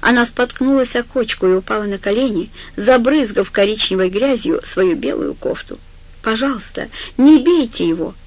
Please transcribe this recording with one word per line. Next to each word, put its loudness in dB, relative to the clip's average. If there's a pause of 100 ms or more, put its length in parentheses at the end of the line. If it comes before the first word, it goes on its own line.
Она 2
споткнулась -2
о -2
кочку -4
и 4
упала -2
на -6
колени, -2 (260)
забрызгав 2
коричневой 0
грязью 0
свою 0
белую -4
кофту. -8 (460)
"Пожалуйста, -4 (280)
не 8
бейте 2
его!" -2 (120)